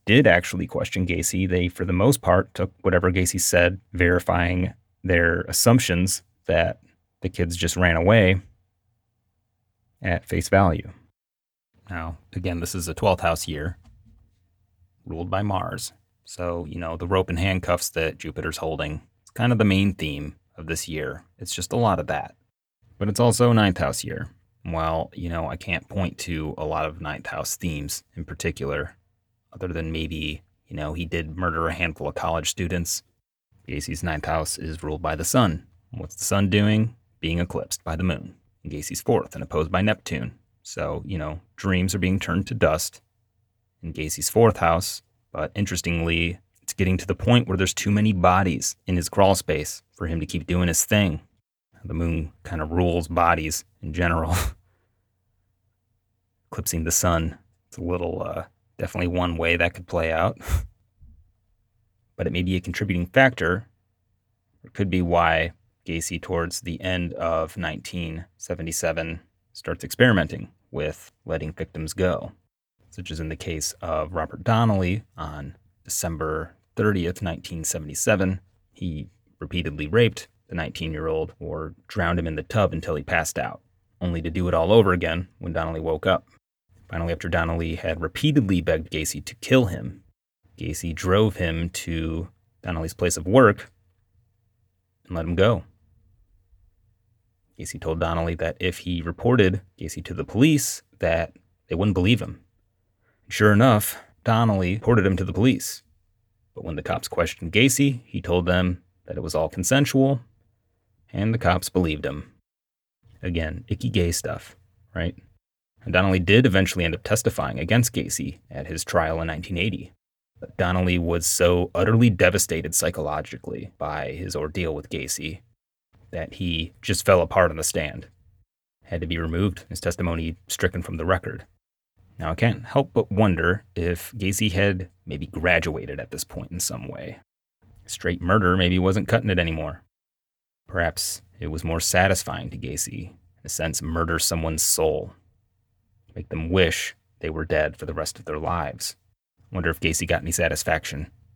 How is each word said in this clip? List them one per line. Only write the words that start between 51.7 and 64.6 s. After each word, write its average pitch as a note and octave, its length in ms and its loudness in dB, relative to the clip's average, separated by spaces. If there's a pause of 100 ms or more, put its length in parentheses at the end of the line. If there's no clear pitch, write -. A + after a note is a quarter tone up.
The F#2 100 -8
moon E2 380 -2 (120)
kind D#2+ 180 -6
of D#2 80 -4
rules E2+ 380 2
bodies E2+ 560 2 (160)
in D#2 120 -8
general. E2 440 2 (960)
<laughs> - 1200 -20
Eclipsing - 320 -4
the E2 80 0
sun, E2 460 2 (280)
it's - 120 -20
a - 40 -8
little, F2 400 -4
uh, D#2+ 220 -6 (340)
definitely F2+ 300 -2
one F2 280 0
way E2 200 0
that E2+ 180 0
could F2+ 120 -16
play E2 260 -2
out. F2 300 0
<laughs> - 60 -14 (1700)
But - 120 -4
it - 60 -2
may F2+ 100 0
be F#2 140 0
a F2+ 40 0
contributing F2+ 460 -4
factor. A2 600 2 (960)